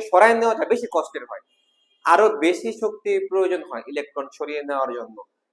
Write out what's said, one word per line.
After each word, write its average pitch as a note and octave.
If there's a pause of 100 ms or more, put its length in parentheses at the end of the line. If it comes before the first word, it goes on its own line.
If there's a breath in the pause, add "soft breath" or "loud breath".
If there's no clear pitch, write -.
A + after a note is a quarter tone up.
সরায় A3
নেওয়াটা A3+
বেশি A#3+
কষ্টের D3
হয়, G2+ (720)
আরো G#3+ (200)
বেশি F3+ (120)
শক্তির G3+ (100)
প্রয়োজন F3+
হয় A#2+
ইলেকট্রন C#3+ (120)
সরিয়ে D3
নেওয়ার C3+
জন্য। A2 (360)